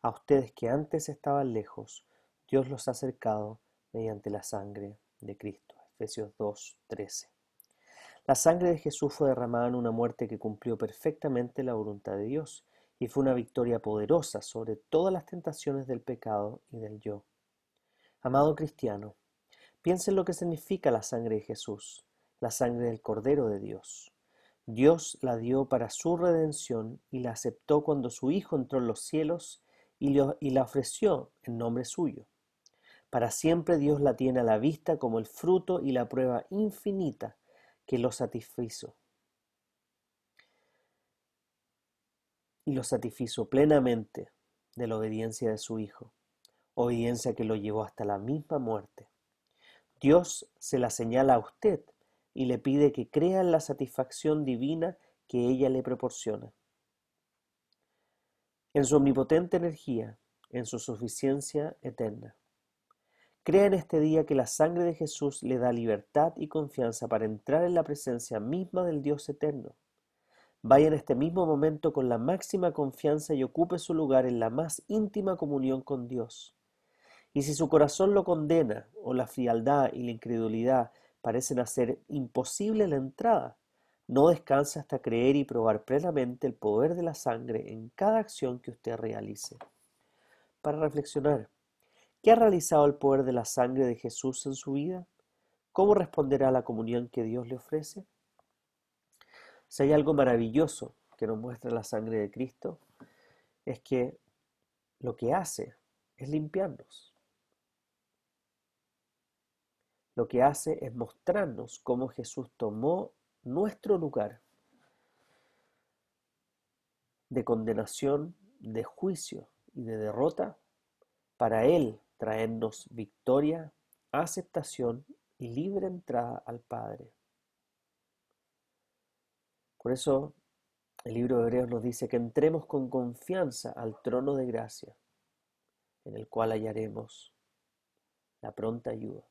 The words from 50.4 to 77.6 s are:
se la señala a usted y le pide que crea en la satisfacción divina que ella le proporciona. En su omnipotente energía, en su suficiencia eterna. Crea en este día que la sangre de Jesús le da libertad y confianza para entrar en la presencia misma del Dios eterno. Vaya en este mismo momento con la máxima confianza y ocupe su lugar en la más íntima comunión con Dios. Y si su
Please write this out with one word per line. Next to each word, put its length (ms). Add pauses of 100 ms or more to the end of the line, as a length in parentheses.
se 200
la 100
señala 460
a 40
usted 440 (500)
y 120
le 120
pide 340
que 180
crea 320
en 100
la 80
satisfacción 840
divina 520 (300)
que 180
ella 240
le 140
proporciona. 680 (2250)
En 120
su 100
omnipotente 600
energía, 600 (320)
en 160
su 140
suficiencia 1040
eterna. 540 (1080)
Crea 220
en 80
este 260
día 260
que 100
la 120
sangre 360
de 120
Jesús 480
le 140
da 140
libertad 640
y 100
confianza 600
para 180
entrar 400
en 80
la 100
presencia 560
misma 460
del 160
Dios 280
eterno. 460 (840)
Vaya 260
en 60
este 200
mismo 320
momento 460
con 160
la 100
máxima 540
confianza 640
y 100
ocupe 360
su 140
lugar 320
en 140
la 100
más 380
íntima 480
comunión 460
con 260
Dios. 480 (800)
Y 80
si 120
su 140